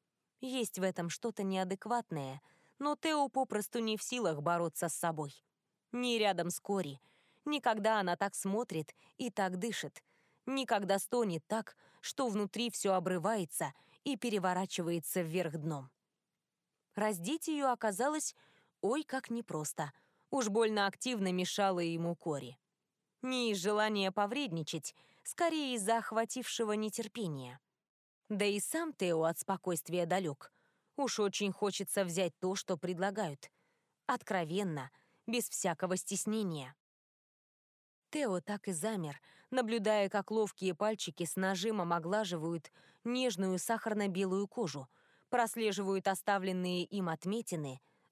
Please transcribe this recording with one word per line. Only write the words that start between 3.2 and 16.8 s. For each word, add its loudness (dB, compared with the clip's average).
попросту 0
не 0
в -10
силах 0
бороться 0
с -4
собой. -2
Не 2
рядом 4
с -4
Кори. -2
Никогда 2
она 2
так -2
смотрит -2
и -4
так 0
дышит. -4
Никогда 2
стонет 0
так, -4
что -2
внутри 0
все 2
обрывается 0
и 0
переворачивается 0
вверх 0
дном. -4